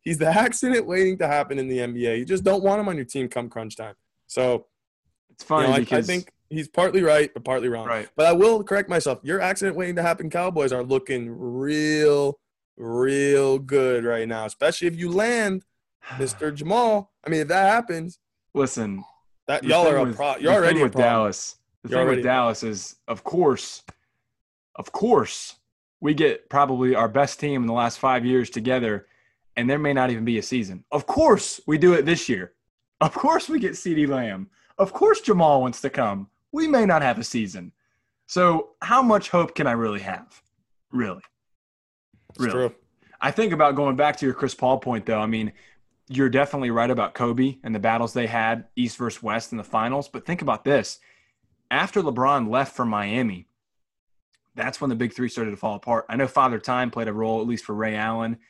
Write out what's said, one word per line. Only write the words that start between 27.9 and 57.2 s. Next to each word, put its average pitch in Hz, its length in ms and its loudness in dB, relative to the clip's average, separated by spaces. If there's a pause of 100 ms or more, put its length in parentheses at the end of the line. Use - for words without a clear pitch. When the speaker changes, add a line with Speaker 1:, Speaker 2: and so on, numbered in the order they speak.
Speaker 2:
five 131 260 2
years 123 260 2
together, 117 560 -2 (500)
and 120 120 0
there 143 100 2
may 147 140 0
not 127 180 2
even 113 140 -4
be 117 140 0
a 101 40 -4
season. 95 500 -6
Of 147 140 -2
course - 600 2
we 151 120 0
do 175 160 6
it 143 120 2
this 165 220 0
year. 92 240 -4 (480)
Of 156 140 2
course - 340 0
we 311 100 -2
get 190 140 -4
CeeDee 151 360 -2
Lamb. 110 400 -4 (300)
Of 196 140 0
course 415 280 4
Jamal 156 420 4
wants 127 180 -4
to 135 100 -4
come. 98 380 -2 (240)
We 320 140 -2
may 247 200 4
not 160 160 4
have 123 160 2
a 117 60 -6
season. 95 480 -6 (540)
So 175 440 2 (120)
how 240 200 4
much 214 280 2
hope 170 240 0
can 147 120 0
I 123 60 2
really 110 280 -2
have? 95 420 -12 (500)
Really? 101 300 -4 (1080)
Speaker 1:
It's - 100 -16
Speaker 2:
Really? 123 280 0
Speaker 1:
true. 113 60 -14 (460)
Speaker 2:
I 143 100 0
think 208 220 0
about 151 220 4
going 139 220 0
back 147 220 2
to 143 80 -2
your 127 80 0
Chris 131 200 -4
Paul 131 240 0
point, 120 280 -6
though. 110 140 -2
I 107 60 -2
mean, 110 260 -4 (560)
you're 131 200 2
definitely 135 420 0
right 117 200 2
about 113 240 -2
Kobe 127 500 -2
and 113 100 -6
the 107 60 -4
battles 113 320 0
they 120 140 -2
had, 117 400 -2 (100)
East 123 220 -2
versus 120 240 -6
West, 113 300 -6
in 117 60 -6
the 104 60 -10
finals. 123 440 -4
But - 180 -14
think 175 160 -6
about 120 220 -2
this. 139 340 0 (720)
After 180 320 -2
LeBron 131 480 0
left 131 260 -2
for 127 80 -2
Miami, 104 640 -4 (1080)
that's 123 260 -6
when 143 80 -4
the 120 80 -2
big 117 160 -4
three 123 160 -4
started 113 220 -6
to 101 60 -8
fall 107 180 -6
apart. 113 340 -2
I 113 80 -6
know 135 100 0
Father 127 320 2
Time 123 320 -2
played 117 180 -6
a 107 40 -4
role, 110 280 -2